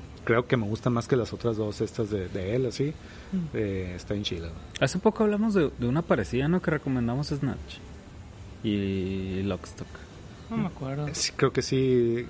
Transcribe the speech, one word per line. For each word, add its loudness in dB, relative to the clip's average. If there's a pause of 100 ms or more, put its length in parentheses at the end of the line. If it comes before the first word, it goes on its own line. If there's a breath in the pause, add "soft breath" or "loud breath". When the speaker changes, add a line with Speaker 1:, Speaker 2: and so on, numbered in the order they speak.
(260)
Speaker 1:
creo 4
que 4
me 2
gusta 0
más 2
que 4
las 2
otras 0
dos -2
estas 0
de, 0
de -2
él, 2
así. 0 (380 loud breath)
Speaker 2:
Mm. 0 (160)
Speaker 1:
Eh, -2
está -6
bien -2
chila. -4 (320)
Speaker 3:
Hace 2
poco 4
hablamos 4
de, 6
de 0
una 4
parecida, 2
¿no? 4
Que 0
recomendamos 0
Snatch -4 (840)
y 0
Lockstock. -4 (640)
Speaker 2:
No -4
me 2
acuerdo. -4
Speaker 1:
Sí, -2
creo 4
que 2
sí. 4